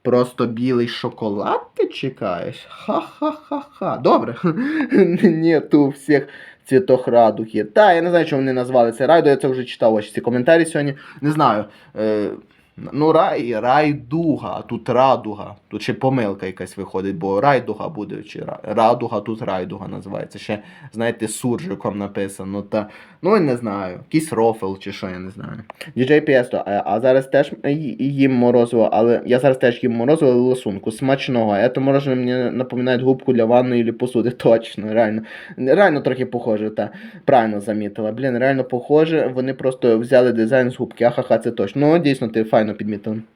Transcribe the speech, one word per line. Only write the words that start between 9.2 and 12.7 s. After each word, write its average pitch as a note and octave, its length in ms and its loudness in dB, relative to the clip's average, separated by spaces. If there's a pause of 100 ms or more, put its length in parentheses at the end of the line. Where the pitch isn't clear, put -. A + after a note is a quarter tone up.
я C#3 60 6
це C3+ 120 -4
вже C3 160 -2
читав, A#2+ 300 0
ось G#2 200 -4
ці A2+ 80 -4
коментарі D#3 440 2
сьогодні. D3 280 -4 (280)
Не D3 100 0
знаю. A#2+ 340 2 (340)
Е, G#2+ 300 -2 (640)